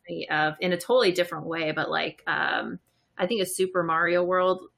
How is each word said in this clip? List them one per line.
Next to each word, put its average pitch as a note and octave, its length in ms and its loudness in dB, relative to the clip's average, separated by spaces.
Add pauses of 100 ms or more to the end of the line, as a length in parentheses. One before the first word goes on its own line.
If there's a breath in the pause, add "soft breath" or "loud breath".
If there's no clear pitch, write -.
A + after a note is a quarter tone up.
me E3+ 220 -8
of, D#3 320 0
in F3+ 100 2
a F3 60 2
totally A#3 340 4
different F3 340 -2
way, D#3+ 280 -2
but, D#3 180 -2
like, D#3+ 340 -2
um, - 540 -2 (380)
I C4 100 0
think A3+ 140 0
it's F#3 160 -4
Super F#3 260 0
Mario E3+ 400 2
World F#3 540 0